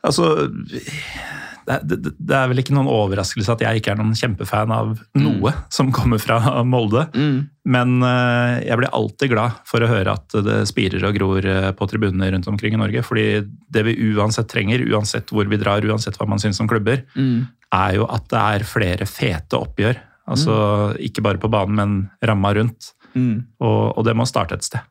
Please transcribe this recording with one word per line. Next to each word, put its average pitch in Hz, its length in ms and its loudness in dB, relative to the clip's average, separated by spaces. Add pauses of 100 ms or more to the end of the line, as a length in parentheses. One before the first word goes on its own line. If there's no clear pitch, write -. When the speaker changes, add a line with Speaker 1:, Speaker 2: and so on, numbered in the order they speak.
Speaker 1:
altså, 156 440 2 (1160)
det, 131 220 -2
det, - 320 -4
det 151 160 -2
er 131 140 2
vel 127 100 2
ikke 139 160 0
noen 139 160 2
overraskelse 101 640 0
at 113 80 0
jeg 110 200 2
ikke 104 120 -2
er 101 40 0
noen 110 180 0
kjempefan 107 580 -2
av 110 260 -2 (180)
Speaker 2:
Mm. 139 60 4 (180)
Speaker 1:
noe 120 120 2 (180)
som 131 220 2
kommer 117 280 2
fra 113 200 2 (240)
Molde, 123 480 2
Speaker 2:
Mm. 143 360 0 (160)
Speaker 1:
men, 123 380 2
eh, 123 640 2
jeg 117 120 0
blir 127 140 0
alltid 120 380 -2
glad 113 220 2 (120)
for - 160 -2
å 117 80 4
høre 101 240 2
at - 160 -6
det 104 380 0
spirer 95 380 -2
og 101 100 0
gror, 95 320 2
eh, 95 260 0
på 101 160 -4
tribunene 95 440 0
rundt 92 160 -2
omkring 107 260 -2
i - 20 0
Norge, 107 280 0
fordi 107 440 0 (220)
det 110 140 2
vi 113 100 2 (200)
uansett 110 340 0
trenger, 113 400 0
uansett 107 420 -2
hvor 104 180 0
vi 104 80 0
drar, 101 260 0
uansett 107 360 -2
hva 104 80 -2
man 104 120 0
synes 101 220 -2
om 110 80 2
klubber, 117 360 0 (120)
Speaker 2:
Mm. 127 300 0 (260)
Speaker 1:
er 95 220 2
jo 107 120 2
at - 220 -4
det 123 120 0
er 104 240 0
flere 95 420 -2
fete - 500 -4
oppgjør. - 400 0 (320)
Altså, 104 680 0
Speaker 2:
Mm. - 40 -10 (100)
Speaker 1:
ikke - 120 -4
bare 101 160 2
på 107 120 -2
banen, 101 260 2
men 101 340 0 (120)
ramma 101 320 2
rundt. 110 380 -2 (220)
Speaker 2:
Mm. 123 300 0 (160)
Speaker 1:
Og, 110 380 2
og 117 60 0
det 113 120 2
må 117 100 2
starte 95 260 -2
et 98 120 -6
sted. - 160 -6 (100)